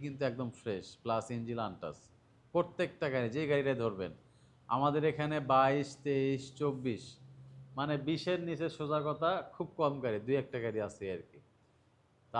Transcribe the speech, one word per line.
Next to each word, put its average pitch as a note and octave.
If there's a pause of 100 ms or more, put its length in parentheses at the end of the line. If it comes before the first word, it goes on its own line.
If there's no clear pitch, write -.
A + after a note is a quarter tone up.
কিন্তু C#3
একদম A#2+ (100)
ফ্রেশ, F#2+ (180)
প্লাস A2+ (120)
ইঞ্জিন A#2
আনটাচ, E2+ (560)
প্রত্যেকটা E3+
গাড়ি, B2+
যে D3+ (100)
গাড়িটাই C3+
ধরবেন F#2+ (640)
আমাদের C#3+ (100)
এখানে D3+ (160)
বাইশ, C3+ (160)
তেইশ, C3+ (180)
চব্বিশ, C3 (760)
মানে C#3+ (140)
বিশের E3
নিচে E3 (100)
সোজা D3+
কথা D3+ (260)
খুব E3+ (120)
কম D3 (100)
গাড়ি, A2
দুই C3
একটা C3
গাড়ি G#2+
আছে - (120)
আর E2
কি। - (920)
তো -